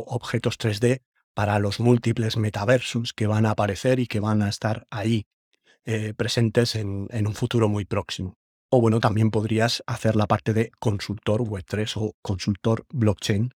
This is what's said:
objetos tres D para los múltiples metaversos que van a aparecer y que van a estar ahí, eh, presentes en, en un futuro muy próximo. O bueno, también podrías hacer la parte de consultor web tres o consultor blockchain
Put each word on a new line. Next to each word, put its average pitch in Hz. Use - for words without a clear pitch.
objetos 120
tres 107
D 123
para 104
los 101
múltiples 117
metaversos 113
que 110
van 107
a 107
aparecer 107
y 123
que 107
van 107
a 101
estar -
ahí, 110
eh, 107
presentes 117
en, 101
en 107
un 104
futuro 117
muy 104
próximo. -
O 131
bueno, 113
también 110
podrías 110
hacer 110
la 104
parte 110
de 113
consultor 104
web 107
tres 107
o 107
consultor 107
blockchain 110